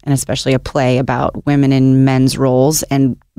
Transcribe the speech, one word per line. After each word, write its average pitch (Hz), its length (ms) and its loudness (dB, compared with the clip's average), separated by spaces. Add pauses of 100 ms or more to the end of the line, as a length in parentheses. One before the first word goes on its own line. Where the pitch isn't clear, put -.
and 143 100 -2
especially 135 420 -2
a 127 40 2
play 127 400 -2
about 123 480 -4
women 139 260 2
in 131 320 4
men's 131 320 0
roles. 131 480 2
And 135 320 0 (220)